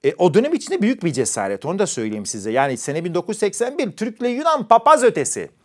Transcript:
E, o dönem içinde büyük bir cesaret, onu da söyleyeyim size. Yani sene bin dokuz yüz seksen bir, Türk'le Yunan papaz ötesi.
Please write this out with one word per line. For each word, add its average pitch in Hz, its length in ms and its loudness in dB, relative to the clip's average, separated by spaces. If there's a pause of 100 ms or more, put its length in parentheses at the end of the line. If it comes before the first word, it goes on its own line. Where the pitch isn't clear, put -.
E, 143 140 2
o 180 160 4
dönem 277 200 4
içinde 349 280 -2
büyük 226 220 -2
bir 165 80 0
cesaret, 104 520 -2
onu 175 140 -4
da 202 80 2
söyleyeyim 107 400 -6
size. 107 240 -6
Yani 131 260 2
sene 147 280 -6
bin 175 100 -6
dokuz 175 200 -2
yüz - 60 -8
seksen 233 380 -2
bir, 233 140 -2
Türk'le 220 300 -6
Yunan 269 460 0
papaz 240 360 6
ötesi. 127 460 0 (140)